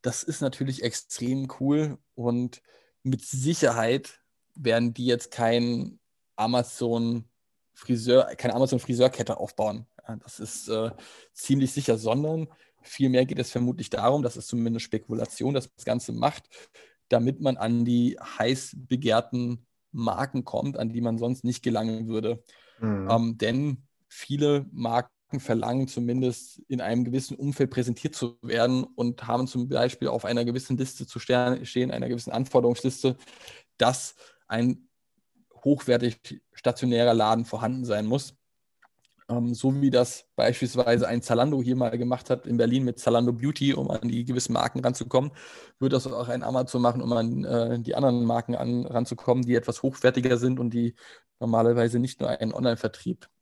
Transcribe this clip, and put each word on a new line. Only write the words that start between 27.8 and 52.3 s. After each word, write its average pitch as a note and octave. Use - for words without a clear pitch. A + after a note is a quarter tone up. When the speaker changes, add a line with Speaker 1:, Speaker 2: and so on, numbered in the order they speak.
Speaker 1:
zu A#2+
werden A#2+
und A#2+
haben B2
zum B2+
Beispiel C3
auf B2
einer A#2+
gewissen B2+
Liste C3
zu -
stern-, B2
stehen, B2
einer B2
gewissen A#2+
Anforderungsliste, B2+
dass B2+
ein A#2+
hochwertig B2
stationärer A#2+
Laden A2+
vorhanden A#2+
sein G#2+
muss. B2+
Ähm, A#2+
so C3+
wie C#3
das B2
beispielsweise A#2+
ein A#2+
Zalando C3
hier B2
mal A#2+
gemacht B2
hat B2
in A#2+
Berlin A#2+
mit A#2+
Zalando A#2
Beauty, C#3
um C3+
an -
die A#2+
gewissen B2
Marken B2+
ranzukommen, B2+
wird C3
das C3
auch A#2+
ein B2
Amazon B2+
machen, A#2+
um A#2+
an, A#2
äh, A#2+
die A#2
anderen A#2+
Marken A#2
an, A#2+
ranzukommen, B2
die A#2+
etwas -
hochwertiger B2+
sind B2+
und A#2+
die A#2+
normalerweise A#2
nicht B2+
nur C3
einen A2+